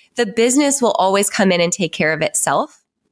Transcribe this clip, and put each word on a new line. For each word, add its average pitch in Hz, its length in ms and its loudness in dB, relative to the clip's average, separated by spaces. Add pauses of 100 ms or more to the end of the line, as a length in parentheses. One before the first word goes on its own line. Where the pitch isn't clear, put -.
(160)
the 240 100 -2
business 262 540 0
will 226 120 2
always 190 360 2
come 190 240 2
in 175 80 2
and 170 120 2
take 170 200 -4
care 160 200 -2
of 156 100 -4
itself. 160 600 -4 (300)